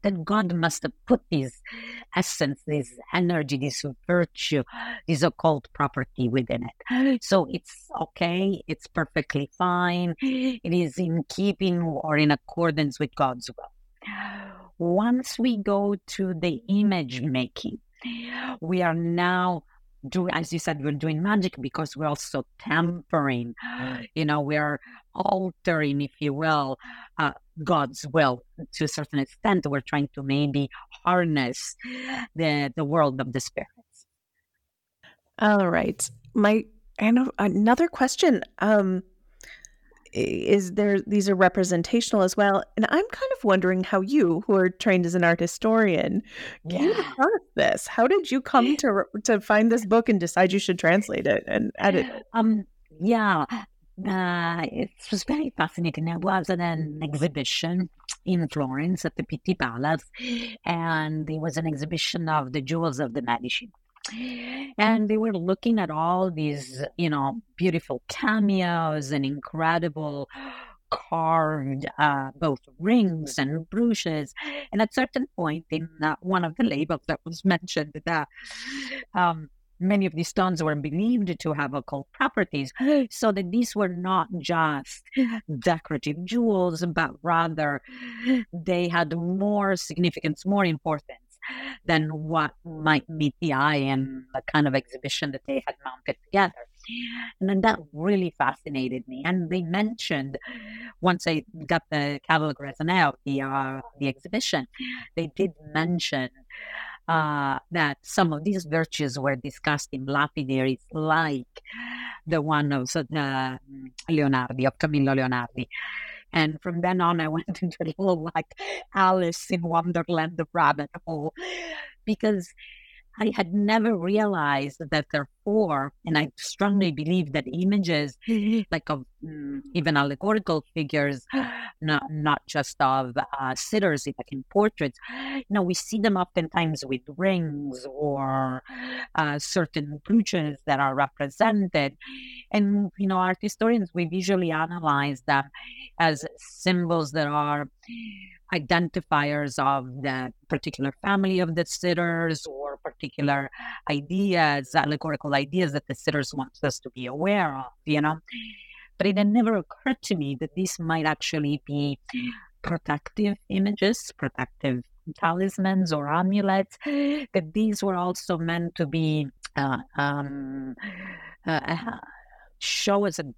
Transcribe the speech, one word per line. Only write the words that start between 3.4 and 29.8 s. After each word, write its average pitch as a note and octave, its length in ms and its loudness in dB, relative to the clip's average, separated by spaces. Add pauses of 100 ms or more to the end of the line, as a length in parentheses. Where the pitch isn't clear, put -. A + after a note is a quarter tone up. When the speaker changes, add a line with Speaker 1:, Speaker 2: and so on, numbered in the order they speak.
Speaker 1:
this C3 280 -4 (220)
virtue, E3+ 560 2 (440)
this D#3 140 2
occult D#3 520 2
property C3 540 -2
within A#2+ 360 0
it. B3+ 600 0
So F#3 260 2
it's - 400 -12 (120)
okay, F3+ 680 -2
it's - 200 -6
perfectly - 720 -2
fine. F3 640 2
It C4 520 -2
is F3 240 2
in E3 320 0
keeping F#3+ 520 0
or D#3 360 0
in D3+ 140 6
accordance D3+ 680 0
with D3 160 -2
God's B2+ 340 0
will. - 600 -18 (680)
Once G#3+ 640 2
we A#3 180 2
go G3+ 380 0 (120)
to F#3 260 -4
the E3 340 -2
image F3+ 540 2
making, C3 580 -2 (800)
we F3+ 220 0
are E3+ 140 2
now F3 680 0 (460)
do, F3+ 200 0
as E3 220 -4
you E3+ 80 -2
said, D3+ 240 -4
we're D3 80 0
doing D3+ 320 -2
magic G3 380 2
because C#3 340 -6
we're D3+ 120 -2
also C#3+ 380 -4 (140)
tampering, D3 960 0 (300)
<gasps> B2+ 300 -10
you D#3 100 0
know, D3+ 160 2
we D3 160 0
are D3 240 0 (340)
altering, E3+ 880 0
if C#3+ 180 -4
you D3 140 0
will, D3 440 0 (400)
uh, D3 140 2 (320)
God's C#3 440 0
will C3+ 360 2 (300)
to - 120 -2
a - 20 -2
certain D3 320 -4
extent. F#3 460 0
We're C#3 160 0